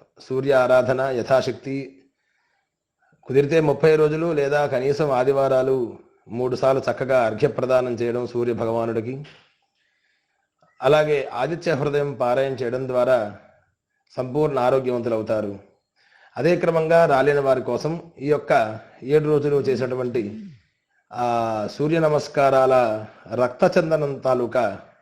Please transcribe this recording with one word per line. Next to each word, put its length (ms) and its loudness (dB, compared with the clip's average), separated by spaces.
సూర్య 260 -2
ఆరాధన 360 2
యథాశక్తి 580 -2
కుదిరితే 340 2
ముప్పై 300 4
రోజులు 280 2
లేదా 220 0
కనీసం 340 0
ఆదివారాలు 560 2
మూడు 220 -2
సార్లు 260 2
చక్కగా 400 0
అర్ఘ్య 220 0
ప్రదానం 420 0
చేయడం 220 -2
సూర్య 200 -2
భగవానుడికి, 600 -4
అలాగే 380 2
ఆదిత్య 380 -2
హృదయం 300 -2
పారాయణ 400 0
చేయడం 260 -4
ద్వారా 300 2
సంపూర్ణ 420 -2
ఆరోగ్యవంతులు 600 0
అవుతారు. 340 -4
అదే 200 2
క్రమంగా 440 2
రాలేని 360 4
వారి 220 2
కోసం 240 -4
ఈ 140 -6
యొక్క 180 -2
ఏడు 300 2
రోజులు 240 2
చేసినటువంటి 540 -2
ఆ 180 -4
సూర్య 220 -2
నమస్కారాల 640 2
రక్తచందనం 760 0
తాలూకా 460 0